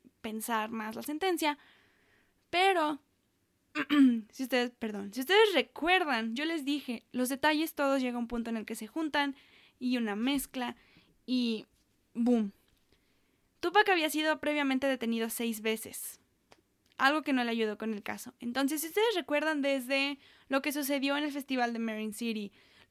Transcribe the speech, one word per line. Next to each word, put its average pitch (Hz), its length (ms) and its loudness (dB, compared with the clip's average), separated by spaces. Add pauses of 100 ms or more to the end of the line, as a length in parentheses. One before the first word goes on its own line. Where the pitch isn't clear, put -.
(220)
pensar 220 480 -4
más 220 260 -8
la 233 60 -8
sentencia. 311 560 -2 (920)
Pero, 339 500 2 (760)
<clears throat> 269 560 4
si - 140 -10
ustedes, 247 260 0
perdón, 202 420 -8
si 247 80 -8
ustedes 403 320 6
recuerdan, 277 800 0
yo 285 120 -2
les 330 180 -2
dije, 262 480 -4
los 247 160 0
detalles 302 460 0
todos 277 260 2
llega 247 160 -2
un 240 100 -4
punto 233 220 -4
en 226 80 -2
el 214 80 -6
que 220 100 -8
se 220 120 -10
juntan 285 500 -2 (420)
y 254 200 0
una 214 180 -2
mezcla 254 600 -2 (500)
y 240 400 -2 (480)
boom. 233 380 2 (1080)
Tupac 381 300 4
había 330 180 2
sido 302 320 0
previamente 277 460 0
detenido 233 420 -2
seis 226 320 -4
veces, - 600 -6 (760)
algo 294 260 4
que 285 120 0
no 247 100 2
le 233 60 -2
ayudó 220 260 0
con 220 160 -4
el 208 100 -6
caso. - 380 -10
Entonces, 269 400 -2
si 320 80 -4
ustedes 427 260 2
recuerdan 302 460 0
desde 277 580 0 (300)
lo 269 140 2
que 294 100 -2
sucedió 277 440 0
en 294 80 -2
el 294 80 -4
festival 262 400 -2
de 233 60 -6
Marin 220 340 -4
City, 214 400 -6 (380)